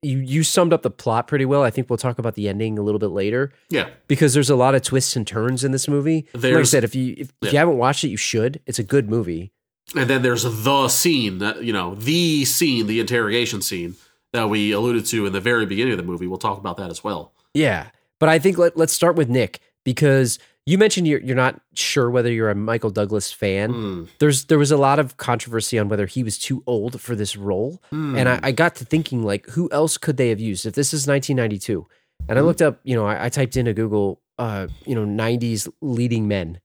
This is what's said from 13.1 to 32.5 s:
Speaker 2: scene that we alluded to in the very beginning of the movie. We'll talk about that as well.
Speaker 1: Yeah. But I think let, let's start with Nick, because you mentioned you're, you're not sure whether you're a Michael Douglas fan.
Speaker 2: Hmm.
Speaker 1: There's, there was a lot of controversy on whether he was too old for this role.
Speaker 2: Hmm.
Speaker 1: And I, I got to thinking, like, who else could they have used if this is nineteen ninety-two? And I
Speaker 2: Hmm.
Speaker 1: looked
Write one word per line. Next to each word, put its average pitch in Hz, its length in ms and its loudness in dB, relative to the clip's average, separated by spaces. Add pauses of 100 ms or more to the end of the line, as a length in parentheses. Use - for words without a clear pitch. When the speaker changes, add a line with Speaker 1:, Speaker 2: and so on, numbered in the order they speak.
Speaker 2:
scene 87 340 -6 (380)
that 117 140 0
we 104 240 0
alluded 110 360 0
to 107 180 0
in 95 80 -2
the 98 80 -2
very 113 240 2
beginning 107 280 -2
of 92 40 -2
the 90 60 -6
movie. 87 240 -6
We'll 92 100 -6
talk 98 220 -6
about 98 180 -8
that 90 140 -10
as - 120 -14
well. 95 300 -8 (220)
Speaker 1:
Yeah. 117 320 0 (320)
But 156 100 4
I 160 80 6
think 170 220 2
let, 170 180 4
let's 160 160 2
start 170 220 2
with 147 140 2
Nick, 120 320 0 (220)
because 135 540 2 (300)
you 170 100 4
mentioned 196 300 4
you're, 147 140 2
you're 123 140 -4
not 127 240 2 (140)
sure - 380 0
whether 120 200 2
you're 113 200 0
a 101 40 0
Michael 110 360 -2
Douglas 101 400 -2
fan. 101 400 -2
Speaker 2:
Hmm. 98 320 -6 (160)
Speaker 1:
There's, 143 260 4
there 156 140 4
was 143 120 2
a 151 60 4
lot 139 220 4
of 135 180 -4
controversy 113 640 -2
on 101 100 0
whether 104 160 0
he 127 180 -6
was 110 140 -4
too - 300 -6
old 120 340 -4
for 120 140 -6
this 101 200 -4
role. 101 540 -4
Speaker 2:
Hmm. 147 260 -4
Speaker 1:
And 127 140 4
I, 123 140 2
I 135 80 0
got 160 240 2
to 123 100 -12
thinking, 151 380 -2
like, 101 240 -2
who 170 240 -2
else 156 260 0
could 143 200 -2
they 127 120 2
have 107 100 0
used 110 280 -4
if 104 80 -6
this 147 180 0
is 139 140 -2
nineteen 139 300 0
ninety-two? 104 500 -2 (400)
And 113 100 2
I 135 40 4
Speaker 2:
Hmm. 160 60 6
Speaker 1:
looked 170 140 2